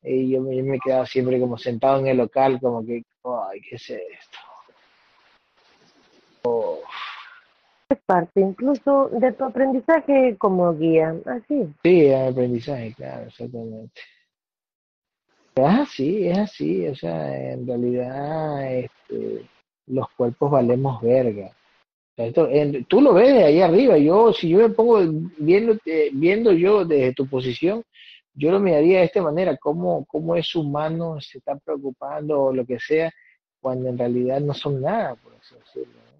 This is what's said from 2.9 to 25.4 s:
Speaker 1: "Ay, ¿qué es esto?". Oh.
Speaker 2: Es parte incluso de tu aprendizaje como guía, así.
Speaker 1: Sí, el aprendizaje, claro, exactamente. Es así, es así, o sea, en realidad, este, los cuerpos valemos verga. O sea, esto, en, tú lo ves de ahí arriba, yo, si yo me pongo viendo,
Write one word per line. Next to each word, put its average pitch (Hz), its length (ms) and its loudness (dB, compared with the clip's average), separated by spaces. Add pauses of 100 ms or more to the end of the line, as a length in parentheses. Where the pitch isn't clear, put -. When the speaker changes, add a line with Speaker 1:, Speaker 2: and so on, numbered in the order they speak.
Speaker 1:
"Ay, 104 380 -8
¿qué - 140 -18
es - 140 -18
esto?". 92 480 -16 (2000)
Oh. 110 360 -2 (1080)
Speaker 2:
Es 269 160 -2
parte 180 360 2
incluso 269 720 0
de 240 180 2
tu 262 140 -6
aprendizaje 262 920 2
como 180 380 2
guía, 160 400 2 (100)
así. 240 480 -4 (120)
Speaker 1:
Sí, 170 220 6
el 131 220 2
aprendizaje, 123 680 -4
claro, 131 320 -14
exactamente. 113 720 -16 (1500)
Es 131 100 4
así, 185 640 0
es 175 100 0
así, 175 500 -4
o 139 60 -6
sea, 76 600 -8
en 127 120 -10
realidad, 131 1120 -6
este, 113 680 -10 (440)
los 127 240 -4
cuerpos 131 400 -2
valemos 127 500 0
verga. 117 460 0
O - 680 -20
sea, 117 120 -6
esto, 147 200 2
en, 143 380 0
tú 220 160 4
lo 285 140 8
ves 247 180 6
de 220 100 6
ahí 156 180 6
arriba, 190 360 6
yo, 190 360 6
si 180 160 -2
yo 180 100 6
me 226 100 6
pongo 226 300 4 (400)
viendo, 208 360 4 (100)